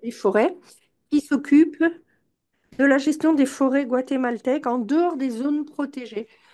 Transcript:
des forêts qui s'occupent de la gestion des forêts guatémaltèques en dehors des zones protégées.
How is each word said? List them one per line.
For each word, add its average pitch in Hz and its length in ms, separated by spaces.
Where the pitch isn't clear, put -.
des 226 80
forêts 214 460
qui 294 120
s'occupent 294 640
de 262 60
la 277 140
gestion 302 340
des 285 140
forêts 269 400
guatémaltèques 254 840
en 240 100
dehors 311 380
des 262 140
zones 285 340
protégées. 254 640